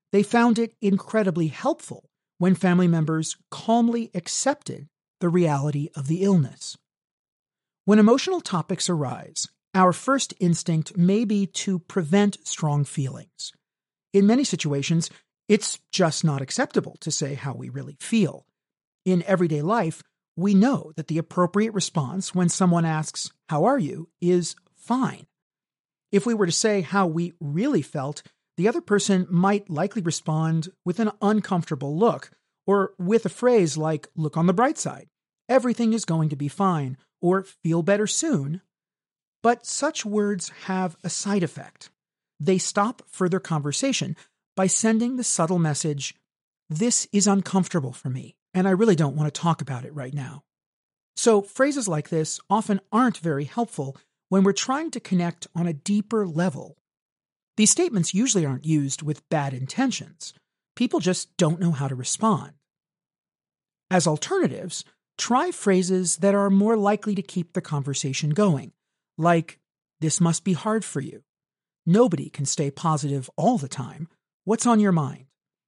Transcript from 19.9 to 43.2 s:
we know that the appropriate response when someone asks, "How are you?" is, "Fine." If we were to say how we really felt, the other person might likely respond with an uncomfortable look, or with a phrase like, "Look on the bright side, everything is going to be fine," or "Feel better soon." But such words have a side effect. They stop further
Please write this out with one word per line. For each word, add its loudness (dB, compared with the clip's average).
we 2
know 4
that -10
the -2
appropriate 0
response -4
when 2
someone 2
asks, -6
"How 0
are 4
you?" -6
is, 0
"Fine." -4
If 2
we 0
were 2
to 0
say 2
how 0
we -4
really 0
felt, -8
the 2
other -2
person 2
might 2
likely -4
respond -2
with -4
an 0
uncomfortable -2
look, 0
or 2
with 0
a 0
phrase 2
like, -4
"Look -4
on 2
the 4
bright 0
side, -10
everything 2
is -2
going 0
to -4
be -6
fine," -2
or 2
"Feel -2
better 2
soon." -2
But 2
such -4
words -2
have -2
a -6
side -2
effect. -10
They 2
stop -2
further -2